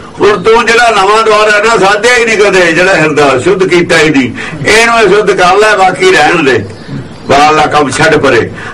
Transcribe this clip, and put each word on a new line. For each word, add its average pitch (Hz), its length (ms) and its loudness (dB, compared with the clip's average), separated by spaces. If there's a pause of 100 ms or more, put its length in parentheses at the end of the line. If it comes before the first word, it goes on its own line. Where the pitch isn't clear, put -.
(200)
ਹੁਣ 202 240 0
ਤੂੰ 226 220 2
ਜਿਹੜਾ 226 260 2
ਨਵਾਂ 208 320 2
ਦੁਆਰ 214 300 2
ਹੈ 208 100 0
ਨਾ, 226 140 0
ਸਾਧਿਆ 214 380 0
ਹੀ 226 100 0
ਨਹੀਂ 220 120 -2
ਕਦੇ, 185 340 0
ਜਿਹੜਾ 180 240 0
ਹਿਰਦਾ 147 440 0
ਸ਼ੁੱਧ 185 280 0
ਕੀਤਾ 165 300 0
ਹੀ 156 120 2
ਨਹੀਂ, 131 220 0 (360)
ਇਹਨੂੰ 233 320 2
ਇਹ 196 100 2
ਸ਼ੁੱਧ 202 220 0
ਕਰ 185 240 2
ਲੈ, 214 200 2
ਬਾਕੀ 185 360 0
ਰਹਿਣ 156 320 2
ਦੇ, 117 220 -2 (640)
ਬਾਹਰਲਾ 151 380 2
ਕੰਮ 143 240 0
ਛੱਡ 151 260 0
ਪਰੇ। 135 360 0 (220)